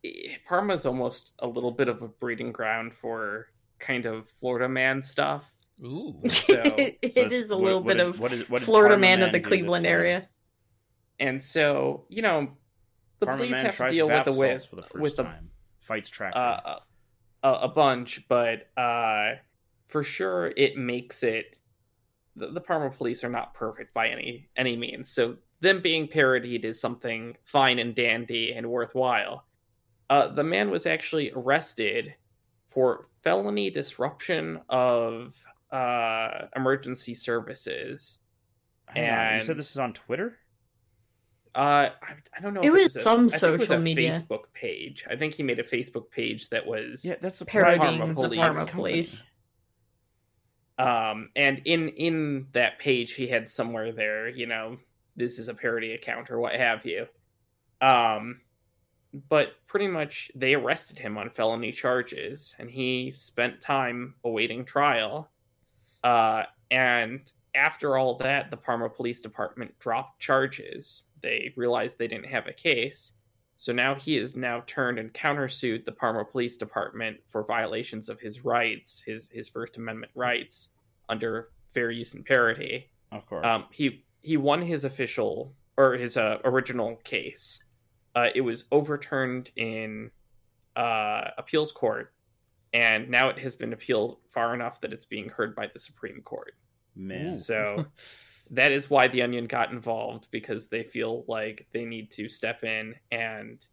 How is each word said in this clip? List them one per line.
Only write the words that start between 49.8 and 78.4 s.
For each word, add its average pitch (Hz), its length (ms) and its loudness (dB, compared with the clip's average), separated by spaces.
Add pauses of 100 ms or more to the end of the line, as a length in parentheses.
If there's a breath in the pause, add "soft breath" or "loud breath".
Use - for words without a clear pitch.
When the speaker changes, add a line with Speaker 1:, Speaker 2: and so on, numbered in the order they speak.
Speaker 1:
Um, 113 580 0
and 139 300 4
in, 160 240 2
in 151 640 -2
that 120 260 2
page, 123 340 0
he 127 140 -4
had 113 220 -2
somewhere 113 420 -4
there, 110 380 -4
you 123 160 -8
know, 113 320 -6 (380)
"This 120 240 -4
is 113 100 -10
a 117 40 -12
parody 113 400 -4
account," 120 360 -8
or 117 100 -4
what 120 140 -2
have 117 320 0
you. 87 220 -6 (760)
Um, 120 600 4 (880)
but 151 240 4 (120)
pretty 202 220 -2
much 156 480 -6
they 131 180 4
arrested - 460 0
him 107 180 -6
on 104 140 -8
felony 113 400 0
charges, 127 880 -4
and 120 100 -14
he 127 460 -4
spent - 440 -6
time 127 540 -4 (100)
awaiting 113 420 -2
trial. 139 680 0 (720)
Uh, 113 400 4 (260)
and 123 640 2 (240)
after 143 420 2
all 127 200 2
that, 139 340 -2
the 113 60 -10
Parma 117 320 -2
Police 120 320 -6
Department - 580 -10
dropped 123 400 -6
charges. - 840 -2 (200)
They 123 340 -4
realized 120 400 -2
they 117 100 -4
didn't 110 200 -10
have 127 180 -4
a - 80 -12
case. - 600 -2 (460)
So 120 140 -4
now 131 220 2
he 143 220 -2
is 123 180 -4
now 120 320 -4
turned 123 320 -2
and 110 120 -10
countersued 135 720 -2
the 110 80 -10
Parma 113 320 -2
Police 120 340 -4
Department 110 680 -8
for 107 180 -6
violations 110 640 -4
of 110 120 -12
his 117 260 -14